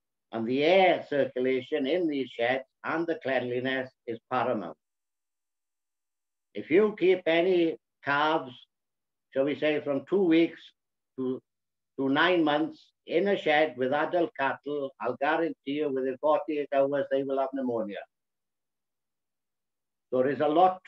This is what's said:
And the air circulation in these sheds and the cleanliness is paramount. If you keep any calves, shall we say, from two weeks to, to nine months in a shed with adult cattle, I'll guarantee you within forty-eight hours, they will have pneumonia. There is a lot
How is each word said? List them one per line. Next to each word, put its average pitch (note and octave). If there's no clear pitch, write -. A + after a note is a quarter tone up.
And A2+
the C3
air F3+
circulation C3
in E3+
these C3+
sheds B2
and D#3+
the D#3+
cleanliness B2+
is A2+
paramount. A#2
If -
you G3+
keep F#3
any E3+
calves, C#3+
shall C3+
we C#3+
say, D3+
from C#3
two G3
weeks E3
to, B2+
to C3+
nine E3
months D3+
in F3+
a G3
shed D3+
with B2+
adult D#3
cattle, C3+
I'll B2
guarantee D#3
you D3
within C3
forty-eight D3
hours, C#3
they C3+
will C3+
have C3+
pneumonia. A#2
There B2+
is C#3
a D3+
lot F3+